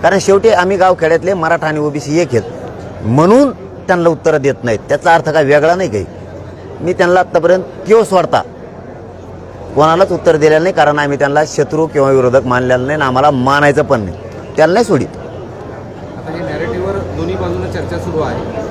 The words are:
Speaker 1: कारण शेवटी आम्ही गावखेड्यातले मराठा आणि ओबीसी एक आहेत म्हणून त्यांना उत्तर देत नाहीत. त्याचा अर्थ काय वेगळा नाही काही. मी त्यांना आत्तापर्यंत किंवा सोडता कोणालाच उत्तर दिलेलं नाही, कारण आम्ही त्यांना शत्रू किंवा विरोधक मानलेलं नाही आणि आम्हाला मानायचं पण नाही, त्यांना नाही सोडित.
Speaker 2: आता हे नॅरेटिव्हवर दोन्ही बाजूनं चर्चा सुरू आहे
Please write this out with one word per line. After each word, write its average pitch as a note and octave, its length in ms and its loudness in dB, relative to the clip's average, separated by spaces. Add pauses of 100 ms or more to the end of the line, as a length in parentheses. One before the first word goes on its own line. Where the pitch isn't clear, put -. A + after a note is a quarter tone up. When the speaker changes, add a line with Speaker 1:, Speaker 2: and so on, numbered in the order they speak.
Speaker 1:
कारण F#3 180 4
शेवटी G3 300 4
आम्ही F#3+ 260 2
गावखेड्यातले E3+ 580 2
मराठा D#3+ 320 0
आणि D3+ 120 -2
ओबीसी D3 420 -2
एक F3 120 0
आहेत A2 100 2 (640)
म्हणून F#3+ 440 4 (360)
त्यांना E3+ 220 2
उत्तर D#3 280 2
देत C3+ 260 2
नाहीत. A#2 160 0 (100)
त्याचा E3 260 2
अर्थ E3 140 2
काय D3+ 160 2
वेगळा D3 300 4
नाही F3+ 160 -2
काही. G2+ 140 -4 (760)
मी F3 120 -2
त्यांना F3+ 280 2
आत्तापर्यंत F3+ 420 2 (240)
किंवा A3 180 6
सोडता F3 380 2 (1300)
कोणालाच D#3+ 380 4
उत्तर E3 240 2
दिलेलं D#3 260 4
नाही, F3+ 120 0
कारण D3 240 2
आम्ही C#3+ 200 0
त्यांना C#3+ 280 2
शत्रू D#3 400 0
किंवा C#3 240 2
विरोधक B2+ 360 4
मानलेलं B2+ 400 0
नाही C#3+ 60 -2
आणि D3+ 100 -2
आम्हाला C3+ 280 2
मानायचं C#3+ 520 2
पण B2+ 180 0
नाही, F2+ 160 -8 (400)
त्यांना D#3+ 160 4
नाही A3+ 120 4
सोडित. C#3 240 0
Speaker 2:
आता - 1200 -14
हे E3 60 -8
नॅरेटिव्हवर E3+ 580 -4
दोन्ही F3 380 -6
बाजूनं F3+ 380 -4
चर्चा E3+ 260 -6
सुरू D#3+ 240 -4
आहे A#2+ 160 -4 (320)